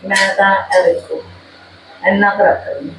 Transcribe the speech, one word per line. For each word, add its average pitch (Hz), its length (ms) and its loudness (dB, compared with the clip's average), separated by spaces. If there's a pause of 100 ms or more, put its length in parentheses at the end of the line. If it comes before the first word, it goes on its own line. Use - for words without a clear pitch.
ਮੈਂ 196 340 -2
ਤਾਂ 196 180 2
ਇਹ 185 300 2
ਦੇਖੋ, 165 380 -2 (840)
ਇੰਨਾ 190 280 2
ਕੁ - 100 2
ਰੱਖ - 220 0
ਰਹੀ - 220 -10
ਹਾਂ - 100 -14